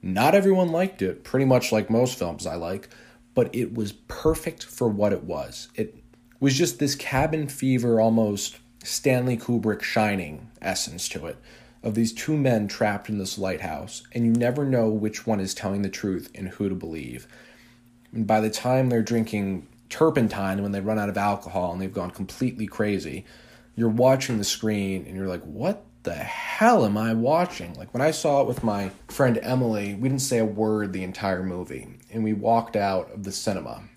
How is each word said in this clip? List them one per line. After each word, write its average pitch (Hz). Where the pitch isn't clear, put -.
Not 104
everyone 190
liked 190
it, 92
pretty 135
much 127
like 107
most 120
films 85
I 80
like, 87
but 123
it 120
was 107
perfect -
for -
what 101
it -
was. 76
It -
was 135
just -
this 139
cabin 151
fever, 120
almost 110
Stanley 127
Kubrick 110
Shining 98
essence -
to 78
it, 76
of 113
these 113
two -
men 123
trapped 101
in 107
this 95
lighthouse, 92
and 120
you 117
never 123
know 120
which 107
one 107
is 95
telling 101
the 98
truth 92
and 92
who 101
to 95
believe. 78
And 113
by 107
the 110
time 127
they're 117
drinking 104
turpentine, 101
when 101
they 98
run 107
out 101
of 98
alcohol 92
and 90
they've 95
gone 90
completely 107
crazy, 95
you're 113
watching 127
the 101
screen 98
and 92
you're 95
like, 90
"What 107
the -
hell 202
am 101
I 113
watching?" 117
Like, -
when 123
I 151
saw 147
it 120
with 120
my 101
friend 123
Emily, 110
we 120
didn't 135
say 123
a 110
word 107
the 95
entire 92
movie, 87
and 110
we 107
walked 113
out 98
of 101
the 98
cinema. 82